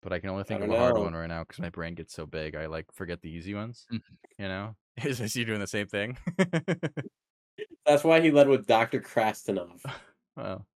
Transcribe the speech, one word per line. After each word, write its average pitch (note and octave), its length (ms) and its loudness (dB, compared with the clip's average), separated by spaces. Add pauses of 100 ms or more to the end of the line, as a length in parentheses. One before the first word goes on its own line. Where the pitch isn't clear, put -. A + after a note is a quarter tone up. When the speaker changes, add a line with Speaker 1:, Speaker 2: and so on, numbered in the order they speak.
Speaker 1:
But F#2 100 -8
I F2+ 80 -4
can F#2+ 100 -10
only G2 120 -6
Speaker 2:
I - 20 -6
Speaker 1:
think G2+ 160 -6
of G#2 80 -4
Speaker 2:
don't A2 80 2
Speaker 1:
a - 20 4
hard B2 180 4
Speaker 2:
know. G#2+ 60 2
Speaker 1:
one E2+ 120 -4
right E2 120 -6
now E2 160 -6
'cause - 160 -14
my F2 120 -8
brain E2+ 240 -8
gets E2 200 -14
so D#2+ 120 -10
big, D#2 280 -8
I, D#2 120 -6
like, D#2+ 260 -8
forget E2+ 300 -8
the E2 80 -12
easy E2+ 240 -8
ones, A2+ 360 -10
Speaker 3:
Mm-hmm. - 520 -12
Speaker 1:
you G2 60 -6
know? G2+ 280 -8 (100)
<laughs> - 180 -20
Is, C3 160 -4
is G#2+ 140 -4
he A#2+ 100 -2
doing A2 160 -2
the G2 60 -4
same G#2 220 -4
thing? G#2+ 280 -4 (220)
<laughs> E3+ 680 -2 (800)
Speaker 2:
That's D3 180 6
why E3 160 8
he E3 100 6
led C#3+ 180 10
with C3+ 180 4
Doctor A#2 340 4
Krasnov. G2+ 800 -2 (560)
Speaker 1:
Well. G2 300 -8 (100)